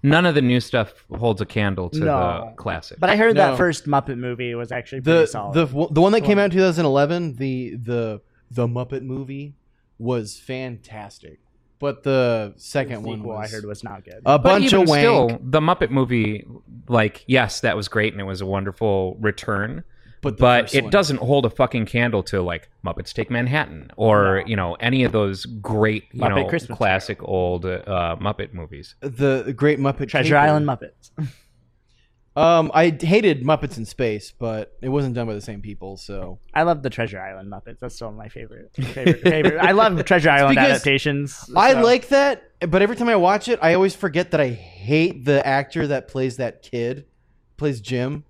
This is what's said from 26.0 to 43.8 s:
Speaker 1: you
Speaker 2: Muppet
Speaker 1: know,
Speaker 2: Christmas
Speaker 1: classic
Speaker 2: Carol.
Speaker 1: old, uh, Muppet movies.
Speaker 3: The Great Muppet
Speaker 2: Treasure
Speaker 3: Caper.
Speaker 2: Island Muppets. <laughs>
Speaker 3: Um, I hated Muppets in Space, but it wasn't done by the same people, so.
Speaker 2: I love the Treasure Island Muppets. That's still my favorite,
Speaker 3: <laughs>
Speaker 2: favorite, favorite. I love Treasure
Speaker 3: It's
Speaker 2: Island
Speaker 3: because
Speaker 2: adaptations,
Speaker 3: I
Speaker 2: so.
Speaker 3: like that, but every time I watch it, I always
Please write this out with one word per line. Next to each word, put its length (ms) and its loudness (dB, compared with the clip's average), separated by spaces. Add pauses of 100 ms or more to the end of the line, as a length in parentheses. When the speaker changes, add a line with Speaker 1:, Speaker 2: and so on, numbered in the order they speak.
Speaker 1:
you 100 -8
Speaker 2:
Muppet 220 0
Speaker 1:
know, 40 -2
Speaker 2:
Christmas 300 -6
Speaker 1:
classic 400 0
Speaker 2:
Carol. 160 -6
Speaker 1:
old, 320 -2
uh, 560 -4
Muppet 320 -6
movies. 460 -16
Speaker 3:
The 580 -2
Great 220 2
Muppet 300 -4
Speaker 2:
Treasure 260 2
Speaker 3:
Caper. 100 6
Speaker 2:
Island 220 2
Muppets. 500 -10
<laughs> 100 -6 (1040)
Speaker 3:
Um, 400 4
I 240 4
hated 460 2
Muppets 340 -2
in 60 -10
Space, 480 -6
but 500 -8
it 60 -8
wasn't 280 -2
done 120 -4
by 60 -6
the 80 -8
same 200 -14
people, 360 -14
so. 420 -12 (140)
Speaker 2:
I 100 0
love 180 0
the 80 -6
Treasure 300 -6
Island 320 -16
Muppets. 300 -18
That's 140 -12
still 180 -12
my 160 -18
favorite, 440 -18
Speaker 3:
<laughs> 80 -8
Speaker 2:
favorite, 400 0
favorite. 380 2
I 140 4
love 320 4
Treasure 240 4
Speaker 3:
It's 100 8
Speaker 2:
Island 160 6
Speaker 3:
because 160 6
Speaker 2:
adaptations, 840 -2
Speaker 3:
I 160 6
Speaker 2:
so. 80 4
Speaker 3:
like 260 4
that, 360 2 (260)
but 120 4
every 140 2
time 140 -2
I 80 4
watch 320 2
it, 120 0
I 120 4
always 220 2